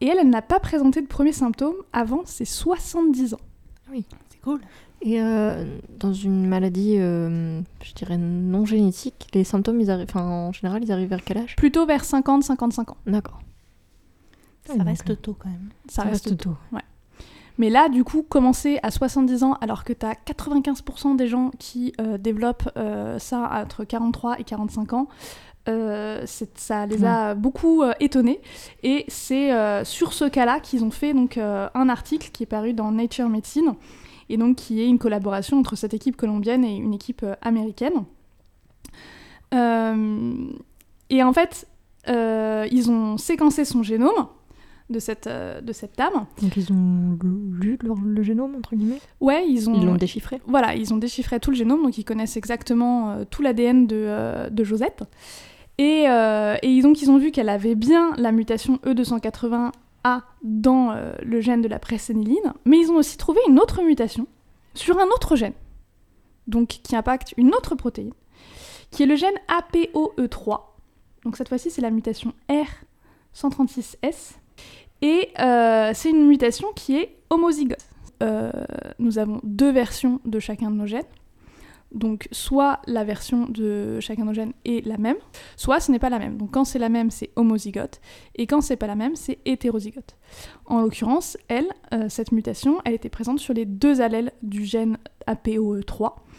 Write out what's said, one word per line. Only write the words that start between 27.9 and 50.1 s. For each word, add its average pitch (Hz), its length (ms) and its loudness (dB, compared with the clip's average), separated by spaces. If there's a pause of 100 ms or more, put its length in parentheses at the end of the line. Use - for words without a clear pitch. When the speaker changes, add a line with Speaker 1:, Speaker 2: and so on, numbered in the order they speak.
Speaker 1:
étonnés. 269 400 2 (420)
Et 277 260 0
c'est, 269 440 0
euh, 214 320 0
sur - 300 -4
ce - 100 0
cas-là 269 360 2
qu'ils 233 240 -2
ont 220 60 0
fait 294 220 -2
donc, 254 240 2
euh, 202 380 -4
un 254 160 4
article 294 420 -4
qui - 120 -8
est - 20 -10
paru 220 260 -4
dans 214 200 -2
Nature 233 360 -2
Medicine, 233 460 0 (560)
et 220 80 -2
donc 240 180 4
qui 220 240 -4
est 233 80 2
une 247 100 6
collaboration 208 600 0
entre 247 180 2
cette 214 160 -6
équipe 247 240 -2
colombienne 220 480 0
et 208 120 -2
une 208 180 -2
équipe, 214 300 -10
euh, 196 180 -4
américaine. 226 600 -2 (1500)
Euh, 226 960 0 (640)
et 262 120 4
en 254 120 4
fait, - 340 0 (400)
euh, 220 600 0
ils 240 200 2
ont 220 280 2
séquencé 302 480 2
son 240 160 0
génome 233 460 2 (600)
de 226 100 -4
cette, 220 300 -8
euh, 90 320 -8
de 226 120 -10
cette - 240 -16
dame. 277 300 -2 (160)
Speaker 2:
Donc 190 140 0
ils 190 160 -2
ont 180 500 2
lu 190 580 -2
le, 226 120 -4 (120)
le 208 200 0
génome, 247 320 -2
entre 233 180 -8
guillemets ? 226 260 -2 (200)
Speaker 1:
Ouais, 294 280 2
ils 226 220 2
ont 226 40 2
Speaker 2:
Ils 185 120 4
l'ont 180 80 4
déchiffré ? 185 520 -4